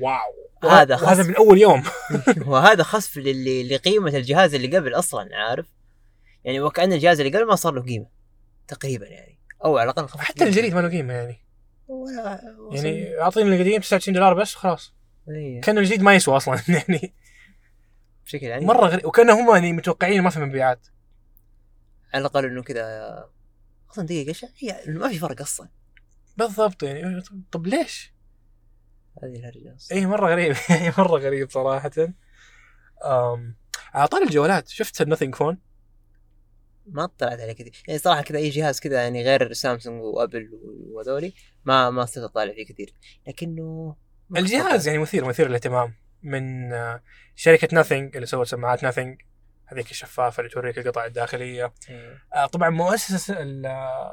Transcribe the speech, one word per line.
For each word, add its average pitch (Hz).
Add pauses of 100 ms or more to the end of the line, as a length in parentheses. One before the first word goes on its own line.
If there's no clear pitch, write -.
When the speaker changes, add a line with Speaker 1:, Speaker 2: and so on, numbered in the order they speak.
Speaker 1:
واو. 127
Speaker 2:
هذا 147
Speaker 1:
وهذا -
Speaker 2:
خصم. 185
Speaker 1:
من 185
أول 208
يوم. 160 (320)
Speaker 2:
<laughs> 147
وهذا 170
خصف -
لل-، 131
لقيمة 170
الجهاز 143
اللي 131
قبل 135
أصلًا، 117
عارف؟ 117 (760)
يعني 131
وكأن 170
الجهاز 160
اللي 139
قبل 226
ما 208
صار 165
له 127
قيمة. 120 (640)
تقريبًا 131
يعني. - (260)
أو 156
على 117
الأقل 151
خفض 147
Speaker 1:
حتى -
Speaker 2:
قيمته. 330
Speaker 1:
الجديد 202
ما 175
له 175
قيمة 147
يعني. 120 (420)
Speaker 2:
ولا، 254 (300)
Speaker 1:
يعني 151
Speaker 2:
وصل- -
Speaker 1:
أعطيني 190
القديم 190
تسعة 190
وتسعين 190
دولار 185
بس 202
خلاص. - (360)
Speaker 2:
إيه. 143
Speaker 1:
كان 214
الجديد 190
ما 202
يسوى 143
أصلًا 131 (100)
<laughs> 175 (120)
يعني. 185 (1120)
Speaker 2:
بشكل 135
عام. 127
Speaker 1:
مرة 214
غريب. 170
وكأنه 220
هم 233
يعني 175
متوقعين 180
ما 180
في 160
مبيعات. 131 (1300)
Speaker 2:
على 135
الأقل 139
إنه 127
كذا. 110 (840)
أصلًا 196
دقيقة، 151
إيش؟ 170 (120)
هي 214
ما 156
في 190
فرق 147
أصلًا. - (680)
Speaker 1:
بالضبط 214
يعني. 175
طب، 190 (100)
طب 170
ليش؟ - (1120)
Speaker 2:
هذه 127
الهرجة 117
أصلًا. -
Speaker 1:
إيه، 196
مرة 202
غريب. 170 (200)
<laughs> 165
مرة 175
غريب 135
صراحة. 135 (1120)
أم، 120 (380)
على 143
طار 392
الجوالات، 165
شفت -
النوثينج 147
فون؟ 160 (1300)
Speaker 2:
ما 160
اطلعت 123
عليه 113
كثير. 117
يعني 156
صراحة 165
كذا 151
أي 151
جهاز 143
كذا 131
يعني 120
غير 127
سامسونج 117
وأبل 113 (320)
وهذولي 135 (320)
ما، 131
ما 123
استطعت 117
أطالع 107
فيه 110
كثير. 104 (340)
لكنه 160 (420)
Speaker 1:
الجهاز 208 (100)
Speaker 2:
مقتطع. 175
Speaker 1:
يعني 151
مثير، 151
مثير 131
للاهتمام 123 (300)
من، 131
آه، 117 (320)
شركة 165
نوثينج 139
اللي 123
سوت 123
سماعات 120
نوثينج. 127 (440)
هذيك 131
الشفافة -
اللي 120
توريك 123
القطع 120
الداخلية. 123 (160)
Speaker 2:
إيه. 120 (100)
Speaker 1:
آه، 143
طبعًا 165
مؤسس 180
ال-، 135